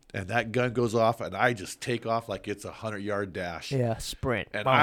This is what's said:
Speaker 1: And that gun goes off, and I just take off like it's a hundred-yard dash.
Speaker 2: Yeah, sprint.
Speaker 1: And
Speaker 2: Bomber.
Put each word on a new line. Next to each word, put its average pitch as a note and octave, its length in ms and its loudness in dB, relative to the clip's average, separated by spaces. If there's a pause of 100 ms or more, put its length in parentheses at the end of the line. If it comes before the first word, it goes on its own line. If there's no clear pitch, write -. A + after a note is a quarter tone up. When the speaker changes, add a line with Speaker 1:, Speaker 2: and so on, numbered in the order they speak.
(140)
Speaker 1:
And F#2+ 140 -4
that A2+ 240 0
gun B2 200 2
goes A#2 220 2
off, A2+ 260 4
and F#2 140 -6
I A#2+ 180 4
just F#2 280 -8
take A#2 260 -4
off A2+ 220 -2
like F#2+ 180 -6
it's G2+ 180 -6
a F2+ 60 -8
hundred-yard G2+ 600 -4
dash. F2 400 -6
Speaker 2:
Yeah, A#2+ 260 2
sprint. - 540 -2
Speaker 1:
And G#2 140 -4
Speaker 2:
Bomber. C3 160 8